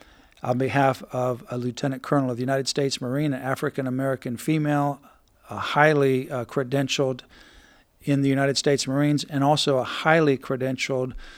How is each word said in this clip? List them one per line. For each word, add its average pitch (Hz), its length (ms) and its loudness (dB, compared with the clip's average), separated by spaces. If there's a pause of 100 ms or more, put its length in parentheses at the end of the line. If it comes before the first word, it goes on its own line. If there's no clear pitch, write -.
(420)
on 123 160 0
behalf 135 540 2
of 127 380 -4
a 123 80 -6
lieutenant 123 440 -4
colonel 139 300 0
of 117 60 -6
the 123 60 -4
United 135 240 -2
States 139 320 -2
Marine, 139 340 -2
an 127 80 -8
African-American 131 960 -4
female, 147 640 0 (500)
a 107 80 -10
highly, 139 720 4
uh, 123 160 -6
credentialed 131 760 -2 (800)
in 139 200 0
the 139 80 2
United 139 280 2
States - 300 2
Marines, 143 420 2
and 139 140 0
also 147 340 4
a 123 60 0
highly 156 540 2
credentialed 131 760 -4 (240)